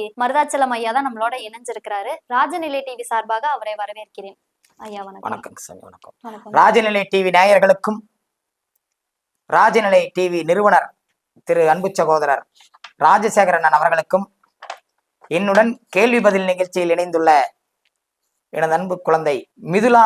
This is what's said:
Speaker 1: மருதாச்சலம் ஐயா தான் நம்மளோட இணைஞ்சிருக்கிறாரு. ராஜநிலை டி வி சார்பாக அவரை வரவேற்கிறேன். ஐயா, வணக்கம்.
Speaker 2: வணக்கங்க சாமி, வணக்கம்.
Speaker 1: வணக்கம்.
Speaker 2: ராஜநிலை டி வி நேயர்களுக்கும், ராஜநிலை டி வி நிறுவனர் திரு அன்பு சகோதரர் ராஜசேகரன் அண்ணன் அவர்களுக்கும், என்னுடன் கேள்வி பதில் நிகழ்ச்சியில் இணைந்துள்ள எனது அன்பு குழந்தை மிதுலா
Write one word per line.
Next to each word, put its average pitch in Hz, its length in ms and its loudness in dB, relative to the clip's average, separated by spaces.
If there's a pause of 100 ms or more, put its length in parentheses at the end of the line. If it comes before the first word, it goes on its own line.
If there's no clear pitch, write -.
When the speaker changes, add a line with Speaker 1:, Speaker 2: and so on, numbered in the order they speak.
(240)
Speaker 1:
மருதாச்சலம் 277 540 0
ஐயா 226 200 -6
தான் 277 120 -2
நம்மளோட 233 280 -4 (100)
இணைஞ்சிருக்கிறாரு. 220 680 -12 (220)
ராஜநிலை 285 540 -2
டி 247 100 -12
வி 233 140 -12
சார்பாக 226 420 -4
அவரை 214 280 -10
வரவேற்கிறேன். 202 540 -16 (420)
ஐயா, 208 280 -14
வணக்கம். 196 220 -16
Speaker 2:
வணக்கங்க - 380 -14
சாமி, 92 200 -20
வணக்கம். - 280 -20 (120)
Speaker 1:
வணக்கம். 214 320 -16
Speaker 2:
ராஜநிலை 208 460 2 (100)
டி 190 80 2
வி 180 160 0
நேயர்களுக்கும், 190 600 2 (1500)
ராஜநிலை 196 500 4 (160)
டி 185 160 -2
வி 170 160 -2
நிறுவனர் 190 400 2 (600)
திரு 170 140 2 (120)
அன்பு 185 240 -2
சகோதரர் 151 440 0 (600)
ராஜசேகரன் 180 640 2
அண்ணன் 151 100 4
அவர்களுக்கும், 165 480 0 (1080)
என்னுடன் 202 400 2 (240)
கேள்வி 240 260 2
பதில் 190 300 2
நிகழ்ச்சியில் 180 440 -2
இணைந்துள்ள 165 360 0 (1200)
எனது 160 240 0
அன்பு 180 180 -6 (120)
குழந்தை 156 300 0 (360)
மிதுலா 233 320 4